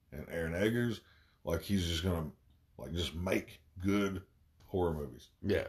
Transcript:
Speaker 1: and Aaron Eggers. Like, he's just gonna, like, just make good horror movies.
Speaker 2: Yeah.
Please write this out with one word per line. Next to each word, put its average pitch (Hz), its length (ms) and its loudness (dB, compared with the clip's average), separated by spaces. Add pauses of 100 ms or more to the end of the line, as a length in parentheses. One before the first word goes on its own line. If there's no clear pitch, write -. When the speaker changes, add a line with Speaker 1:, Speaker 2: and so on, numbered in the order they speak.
(120)
Speaker 1:
and 73 180 -10
Aaron 82 240 -2
Eggers. 113 460 2 (440)
Like, 85 180 0
he's 95 260 2
just 82 160 0
gonna, 85 220 0 (500)
like, 67 160 -10
just 85 220 -2
make - 460 -2 (220)
good 98 400 2 (440)
horror 87 280 2
movies. 67 340 -8 (140)
Speaker 2:
Yeah. 92 260 2